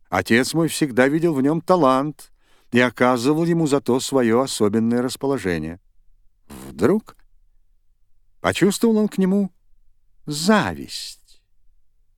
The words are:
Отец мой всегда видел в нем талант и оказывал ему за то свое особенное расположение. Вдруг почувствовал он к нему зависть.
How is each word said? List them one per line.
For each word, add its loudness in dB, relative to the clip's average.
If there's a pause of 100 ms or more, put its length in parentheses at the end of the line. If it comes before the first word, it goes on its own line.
Отец 0
мой 0
всегда 2
видел 0
в -2
нем 0
талант 0 (400)
и 4
оказывал 0
ему 0
за 0
то 0
свое 2
особенное 0
расположение. -6 (880)
Вдруг -2 (1200)
почувствовал 0
он 0
к -6
нему 0 (760)
зависть. -4 (760)